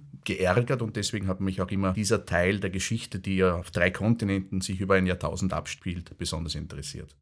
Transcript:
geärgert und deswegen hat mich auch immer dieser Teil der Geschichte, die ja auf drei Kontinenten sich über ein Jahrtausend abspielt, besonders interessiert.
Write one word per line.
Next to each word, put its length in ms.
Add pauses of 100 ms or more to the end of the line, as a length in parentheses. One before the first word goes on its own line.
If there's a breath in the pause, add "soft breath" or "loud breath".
(260)
geärgert 560
und 140
deswegen 320
hat 120
mich 220
auch 80
immer 240
dieser 320
Teil 320
der 100
Geschichte, 520
die 160
ja 180
auf 160
drei 200
Kontinenten 680
sich 200
über 160
ein 100
Jahrtausend 480
abspielt, 640
besonders 380
interessiert. 640